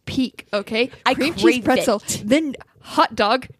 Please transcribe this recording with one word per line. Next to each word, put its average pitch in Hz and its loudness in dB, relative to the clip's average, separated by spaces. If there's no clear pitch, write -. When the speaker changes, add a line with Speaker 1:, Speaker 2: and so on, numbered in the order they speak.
Speaker 1:
peak, - -6
okay? 220 -2
Speaker 2:
I 254 2
Speaker 1:
Cream 277 -2
cheese - -2
Speaker 2:
crave 254 4
Speaker 1:
pretzel, 226 2
Speaker 2:
it. - -6
Speaker 1:
then 277 2
hot - 0
dog, 233 0